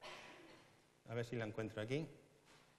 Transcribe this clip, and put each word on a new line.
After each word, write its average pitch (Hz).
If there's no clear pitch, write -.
A 113
ver 117
si 123
la 113
encuentro 107
aquí. 135